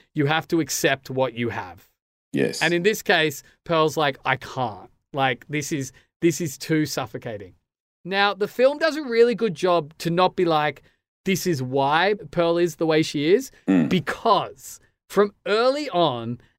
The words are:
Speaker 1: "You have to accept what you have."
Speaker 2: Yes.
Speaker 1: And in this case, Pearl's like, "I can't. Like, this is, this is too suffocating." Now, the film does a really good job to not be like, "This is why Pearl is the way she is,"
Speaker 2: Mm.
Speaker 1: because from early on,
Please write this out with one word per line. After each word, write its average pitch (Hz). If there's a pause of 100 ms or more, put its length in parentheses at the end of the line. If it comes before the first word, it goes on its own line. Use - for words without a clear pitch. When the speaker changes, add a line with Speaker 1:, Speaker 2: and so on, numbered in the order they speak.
(140)
Speaker 1:
"You 147
have 156
to 165
accept 135
what 127
you 117
have." 104 (440)
Speaker 2:
Yes. -
Speaker 1:
And 165
in 175
this 208
case, 156 (220)
Pearl's 160
like, 143
"I 131
can't. 104 (220)
Like, 131
this 147
is, 135 (280)
this 170
is 156
too 156
suffocating." 120 (500)
Now, 196
the 196
film 277
does 311
a 311
really 233
good 208
job 170
to 165
not 180
be 185
like, 151 (420)
"This 190
is 147
why 139 (160)
Pearl 170
is 175
the 165
way 160
she 156
is," 262 (180)
Speaker 2:
Mm. 190
Speaker 1:
because - (300)
from 202 (120)
early 254
on, 123 (180)